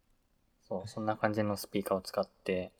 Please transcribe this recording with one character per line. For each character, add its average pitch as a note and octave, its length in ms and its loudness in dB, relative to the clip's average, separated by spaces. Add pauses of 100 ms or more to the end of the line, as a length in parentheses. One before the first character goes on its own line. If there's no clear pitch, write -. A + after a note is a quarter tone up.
(680)
そ F#2+ 140 -4
う、 G#2 60 -8
そ A2 140 -8
ん G#2+ 40 -2
な G#2+ 120 0
感 G#2+ 160 2
じ G#2+ 100 4
の G#2 140 2
ス - 120 -8
ピ G#2 100 0
ー G2 40 0
カ - 120 2
ー - 20 2
を F#2 40 -2
使 - 200 -2
っ F#2+ 60 0
て、 F#2 520 -2